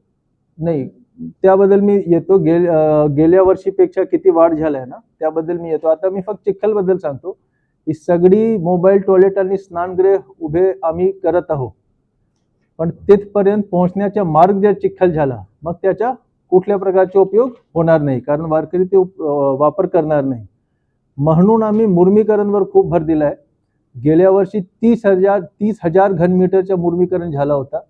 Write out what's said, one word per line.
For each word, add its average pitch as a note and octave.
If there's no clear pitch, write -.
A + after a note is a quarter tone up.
नाही, D#3
त्याबद्दल F#3+
मी G3+
येतो. E3+
गेल-, E3+
अ, D3+
गेल्या D#3+
वर्षीपेक्षा F#3
किती F3
वाढ E3
झालाय D3+
ना, C3+
त्याबद्दल D#3+
मी E3+
येतो. D#3
आता D#3+
मी F#3+
फक्त G#3
चिखलबद्दल G3
सांगतो. E3
ही D#3
सगळी F#3
मोबाईल F3+
टॉयलेट F#3+
आणि F#3+
स्नानगृह F#3
उभे E3+
आम्ही F3
करत F3
आहोत, C3
पण E3
तिथपर्यंत G3+
पोहोचण्याचा G3
मार्ग F3
जर G3+
चिखल F#3+
झाला, C#3
मग D#3+
त्याचा F#3+
कुठल्या F#3
प्रकारचा F#3+
उपयोग G3+
होणार E3
नाही, C#3
कारण D3
वारकरी D#3+
ते F#3
उप-, F#3
अ, D3+
वापर D3
करणार D#3
नाही. B2
म्हणून F3
आम्ही G#3+
मुर्मीकरणवर G3+
खूप F#3+
भर E3+
दिला D#3
आहे. -
गेल्या E3
वर्षी F#3+
तीस A3+
हजार, G3
तीस G#3
हजार F#3+
घनमीटरचं F#3
मुर्मीकरण F3
झाला C#3+
होता. C#3